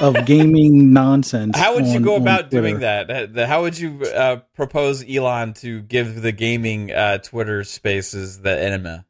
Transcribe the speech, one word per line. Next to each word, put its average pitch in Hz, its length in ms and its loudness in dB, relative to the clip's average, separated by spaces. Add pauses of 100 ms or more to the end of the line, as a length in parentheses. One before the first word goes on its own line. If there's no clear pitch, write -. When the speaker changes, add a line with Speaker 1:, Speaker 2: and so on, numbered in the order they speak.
Speaker 1:
of 123 240 2
gaming 151 680 6
nonsense 131 680 2
Speaker 2:
How 220 160 2
would 135 120 0
you 120 100 2
Speaker 1:
on, 120 60 0
Speaker 2:
go 208 120 2
Speaker 1:
on 127 80 0
Speaker 2:
about 185 280 0
doing 110 280 0
Speaker 1:
Twitter. 110 560 -4
Speaker 2:
that? 117 140 -2
How 156 140 0
would 165 160 -6
you, 147 260 -10
uh, 127 320 0 (180)
propose 139 540 -4
Elon 123 460 -4
to 113 280 -12
give 113 400 -4
the 113 100 -2
gaming, 110 600 -4
uh, 101 260 -2
Twitter 107 460 -8
Spaces 98 760 -8
the 95 180 -2
enema? 90 520 -6